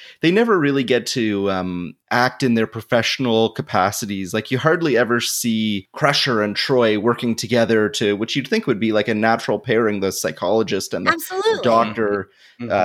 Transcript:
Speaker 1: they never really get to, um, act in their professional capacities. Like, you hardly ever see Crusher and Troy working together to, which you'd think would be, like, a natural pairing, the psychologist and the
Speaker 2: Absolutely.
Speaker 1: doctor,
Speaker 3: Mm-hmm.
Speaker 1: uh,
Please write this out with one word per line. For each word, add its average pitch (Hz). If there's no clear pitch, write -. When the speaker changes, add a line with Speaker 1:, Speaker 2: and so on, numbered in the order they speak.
Speaker 1:
they 165
never 220
really 139
get 120
to, 104
um, 90
act 123
in 120
their 113
professional 113
capacities. 98
Like, 110
you 123
hardly 160
ever 120
see 110
Crusher 139
and 104
Troy 113
working 117
together 113
to, 104
which 113
you'd 139
think 220
would 113
be, 110
like, 107
a 113
natural 113
pairing, 110
the 95
psychologist 95
and 87
the 320
Speaker 2:
Absolutely. 392
Speaker 1:
doctor, 107
Speaker 3:
Mm-hmm. 120
Speaker 1:
uh, -